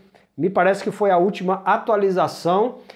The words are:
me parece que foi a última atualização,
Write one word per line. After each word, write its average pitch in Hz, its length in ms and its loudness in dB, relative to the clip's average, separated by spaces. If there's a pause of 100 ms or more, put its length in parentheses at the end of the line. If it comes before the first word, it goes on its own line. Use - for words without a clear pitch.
(360)
me 165 140 -2
parece 190 320 2
que 214 80 -4
foi 202 200 0
a 180 80 4
última 190 460 -2
atualização, 196 1120 0 (200)